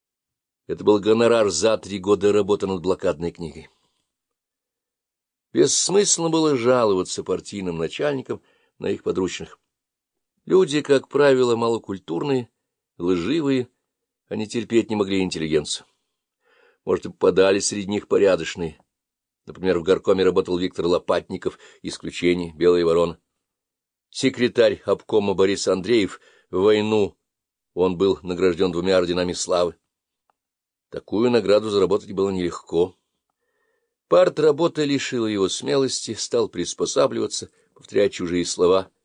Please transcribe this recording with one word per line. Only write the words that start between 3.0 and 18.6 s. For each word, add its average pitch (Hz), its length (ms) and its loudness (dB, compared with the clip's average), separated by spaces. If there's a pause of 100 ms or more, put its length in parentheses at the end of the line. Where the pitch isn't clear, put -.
книгой. 80 360 -14 (1800)
Бессмысленно 165 800 0
было 156 260 2
жаловаться 113 680 0
партийным 92 540 -6
начальникам 120 640 -4 (380)
на 98 120 -6
их 101 120 -6
подручных. - 560 -4 (880)
Люди, 160 340 2
как 139 280 2
правило, 131 480 4
малокультурные, 117 920 -4 (480)
лживые, 123 720 -2 (600)
они 107 180 -8
терпеть 113 420 0
не 110 80 -2
могли 98 240 0
интеллигенцию. 80 640 -4 (1000)
Может, 95 220 -2
и - 40 -8
попадались 95 560 2
среди 101 220 -6
них 101 200 -4
порядочные. 92 720 0 (640)